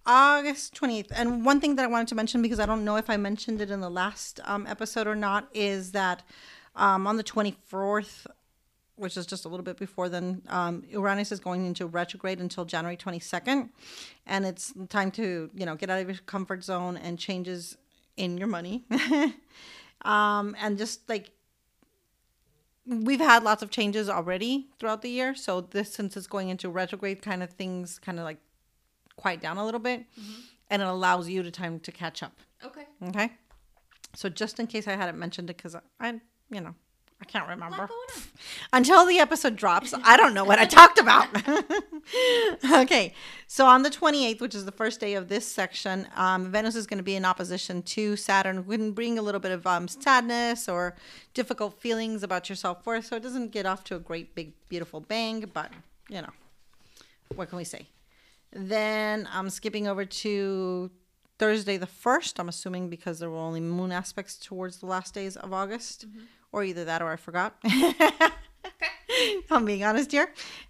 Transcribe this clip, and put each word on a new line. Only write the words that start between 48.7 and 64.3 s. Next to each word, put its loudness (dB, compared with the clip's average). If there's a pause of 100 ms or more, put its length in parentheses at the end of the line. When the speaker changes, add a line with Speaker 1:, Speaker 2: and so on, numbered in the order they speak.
Speaker 1:
can -2
bring -4
a -4
little -4
bit -4
of, -4
um, 0
sadness 0
or -4 (380)
difficult -6
feelings -4
about -4
your -10
self-worth. -6
So -8
it -8
doesn't -8
get -6
off -4
to -10
a -10
great, -12
big, -12 (160)
beautiful -10
bang, -6
but, -8 (380)
you -10
know, -16 (1040)
what -10
can -10
we -10
say? -16 (640)
Then -2
I'm -6
skipping -6
over -4
to -4 (500)
Thursday 0
the -6
first, 0
I'm -6
assuming -8
because -10
there -8
were -8
only -6
moon -4
aspects -8